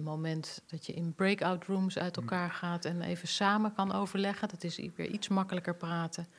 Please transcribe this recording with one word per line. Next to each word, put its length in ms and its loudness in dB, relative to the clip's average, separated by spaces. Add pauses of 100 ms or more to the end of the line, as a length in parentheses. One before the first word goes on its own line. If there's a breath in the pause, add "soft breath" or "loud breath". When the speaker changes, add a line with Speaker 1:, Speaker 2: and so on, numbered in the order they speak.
Speaker 1:
moment 640 -4
dat 180 -10
je 80 -6
in 200 -2
breakout 520 2
rooms 320 2
uit 180 0
Speaker 2:
Hmm. 80 -2
Speaker 1:
elkaar 280 0
gaat 340 -2
en 160 0
even 260 -2
samen 460 4
kan 180 2
overleggen. 560 0
Dat 160 -8
is 140 -4
i-, 180 -6
weer 120 -2
iets 200 -4
makkelijker 480 2
praten. 520 -2 (120)